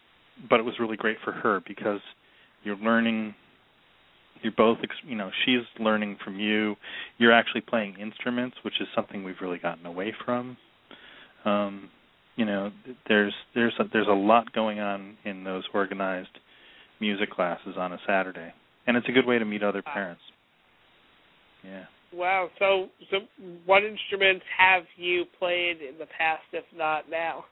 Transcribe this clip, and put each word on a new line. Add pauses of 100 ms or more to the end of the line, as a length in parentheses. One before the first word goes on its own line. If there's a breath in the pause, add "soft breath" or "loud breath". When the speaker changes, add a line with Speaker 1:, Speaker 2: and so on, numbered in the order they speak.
(480)
Speaker 1:
but
it
was
really
great
for
her
because (640 soft breath)
you're
learning, (1080)
you're
both,
ex-, (120)
you
know, (140)
she's (180)
learning
from
you. (420 loud breath)
You're
actually
playing
instruments,
which
is
something
we've
really
gotten
away (100)
from. (880 loud breath)
Um, (460)
you
know, (140)
th-, (120)
there's, (200)
there's
a,
there's
a
lot
going
on
in
those (100)
organized (600 soft breath)
music
classes
on
a
Saturday, (340)
and
it's
a
good
way
to
meet
other
Speaker 2:
Wow.
Speaker 1:
parents. (1400)
Yeah. (300)
Speaker 2:
Wow. (100)
So, (220)
so (480)
what
instruments (140)
have (120)
you (140)
played
in
the
past, (100)
if (120)
not
now?